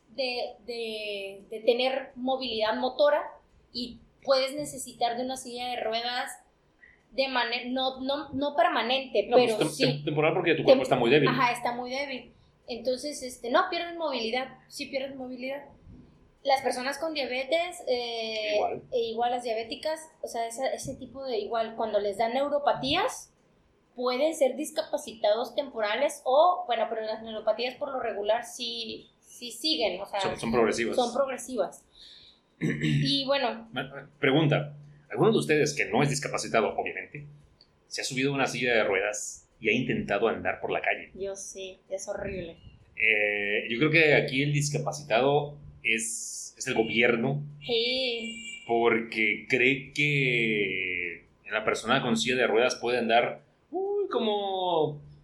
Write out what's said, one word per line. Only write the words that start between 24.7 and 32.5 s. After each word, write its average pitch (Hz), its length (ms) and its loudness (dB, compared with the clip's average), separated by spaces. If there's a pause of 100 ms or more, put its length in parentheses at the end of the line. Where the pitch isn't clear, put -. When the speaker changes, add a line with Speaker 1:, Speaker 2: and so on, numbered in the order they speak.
Speaker 1:
temporales 247 680 -2
o, 311 420 6
bueno, 226 220 0
pero 220 120 -4
las 220 220 -6
neuropatías 226 520 -2
por 285 160 -6
lo 262 80 -4
regular 214 460 0
sí, 233 640 -10 (120)
sí - 300 -16
siguen, 208 500 -2
o 196 40 -8
sea, 208 140 -6
Speaker 2:
Son, 190 200 -2
son 113 120 -2
progresivas. 113 440 2
Speaker 1:
son - 180 0
progresivas. 254 760 -4
Speaker 2:
<clears throat> - 760 -20